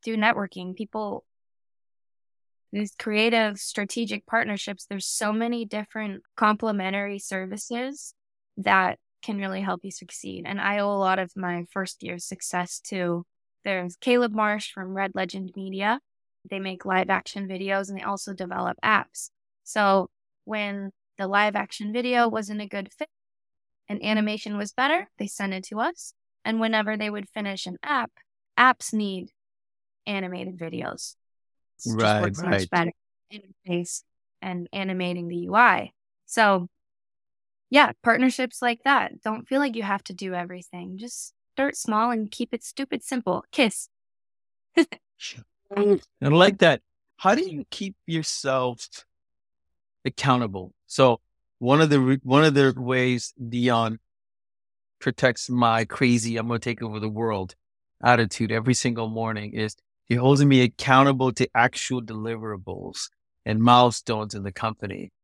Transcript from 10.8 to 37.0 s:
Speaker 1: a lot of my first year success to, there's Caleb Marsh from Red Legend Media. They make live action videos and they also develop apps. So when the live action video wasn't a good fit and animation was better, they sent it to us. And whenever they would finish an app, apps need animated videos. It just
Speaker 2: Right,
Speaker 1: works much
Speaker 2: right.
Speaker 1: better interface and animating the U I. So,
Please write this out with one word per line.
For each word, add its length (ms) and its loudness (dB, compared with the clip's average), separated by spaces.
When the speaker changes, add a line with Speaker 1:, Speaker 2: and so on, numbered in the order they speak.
Speaker 1:
a 60 -2
lot 220 0
of 160 -6
my 360 -6
first 320 -8
year 160 -10
success 680 -8
to, 400 -4
there's 340 -4
Caleb 360 2
Marsh 380 -2
from 220 -10
Red 220 -2
Legend 400 -6
Media. 440 -2
They 100 -6
make 260 -8
live 240 0
action 380 -2
videos 420 -4
and 80 -10
they 60 -10
also 300 -6
develop 500 -6
apps. 460 0
So 460 2
when 460 -6
the 100 -4
live 280 2
action 380 -6
video 340 2
wasn't 340 -4
a 60 -8
good 240 -8
fit 180 -10
and 160 -6
animation 540 -2
was 160 -6
better, 340 0
they 100 -6
sent 260 -6
it 120 -8
to 140 -8
us. 340 -6
And 160 -2
whenever 380 0
they 120 -4
would 200 -10
finish 380 -8
an 160 -10
app, 280 -2
apps 360 4
need 380 -2
animated 500 -6
videos. 580 -8
It 60 -18
just 120 -2
Speaker 2:
Right, 260 4
Speaker 1:
works 200 -2
much 100 -4
Speaker 2:
right. 180 0
Speaker 1:
better 220 0
interface 720 -8
and 320 -8
animating 540 -4
the 100 -6
U 180 -4
I. 360 4
So, 420 4